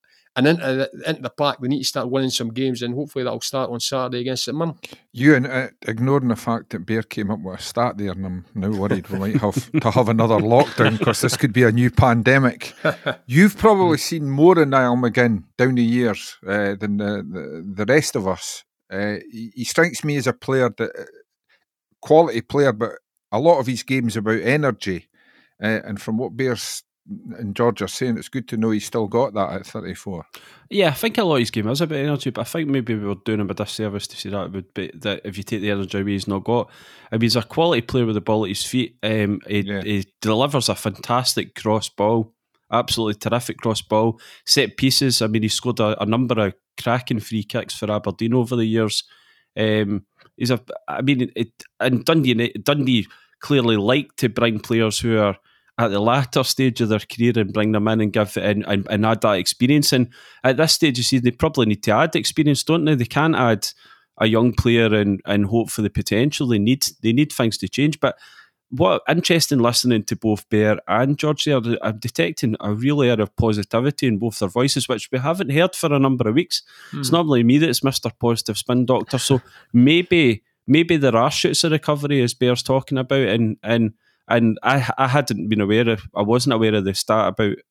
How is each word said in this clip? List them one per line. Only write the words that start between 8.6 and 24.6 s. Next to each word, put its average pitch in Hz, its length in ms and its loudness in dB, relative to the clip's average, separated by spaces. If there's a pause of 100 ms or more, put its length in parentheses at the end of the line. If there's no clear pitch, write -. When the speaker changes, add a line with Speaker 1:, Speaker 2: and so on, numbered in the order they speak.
Speaker 2:
worried 98 380 -2
we 98 100 -6
might 101 220 -2
have 104 320 -2
<laughs> 156 80 0
to 117 100 2
have 113 180 4
another 113 280 2
lockdown 113 680 4
'cause 113 200 0
this 123 140 0
could 123 160 0
be 123 120 4
a 113 80 6
new 120 180 2
pandemic. 123 840 2 (280)
Speaker 1:
<laughs> - 260 -8
Speaker 2:
You've 180 320 4
probably 190 400 4
seen 147 320 -4
more 165 280 6
of 151 100 6
Niall 127 280 4
McGinn 120 480 2 (140)
down 127 160 2
the 120 100 2
years, 117 520 0 (100)
uh, 101 300 -2
than 104 220 -4
the, 101 240 -4 (540)
the, 107 80 -4
the 107 80 -2
rest 151 240 2
of 98 120 -4
us. - 360 -8 (260)
Uh, 101 260 -6 (160)
he, 113 220 -12
he 120 100 -10
strikes - 400 -2
me 147 120 -2
as 127 100 -4
a 123 60 2
player 131 460 -2
that, 113 200 -4
uh, - 60 -12 (960)
quality 151 400 4
player, 139 320 0
but 107 200 -4 (400)
a 110 80 0
lot 160 180 4
of 123 80 -2
his 123 160 -4
game's 120 340 -2
about 110 240 -2
energy. 117 680 -2 (540)